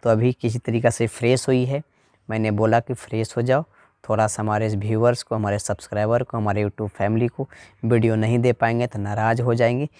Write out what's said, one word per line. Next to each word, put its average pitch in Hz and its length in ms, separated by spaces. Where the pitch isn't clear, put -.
तो 120 80
अभी 117 220
किसी 117 260
तरीक़े 117 320
से 117 180
फ्रेश 123 400
हुई 127 160
है। 139 180
मैंने 110 240
बोला 110 280
कि 123 160
फ्रेश - 400
हो 120 60
जाओ, 131 220
थोड़ा 107 220
सा 107 160
हमारे 107 240
इस 107 100
व्यूअर्स 113 460
को, - 120
हमारे 104 260
सब्सक्राइबर 107 640
को, 117 140
हमारे 104 280
YouTube 104 260
फैमिली 113 380
को - 200
वीडियो 113 320
नहीं 110 220
दे 120 160
पाएंगे 117 320
तो 110 120
नाराज़ 110 440
हो 120 120
जाएंगे। 123 340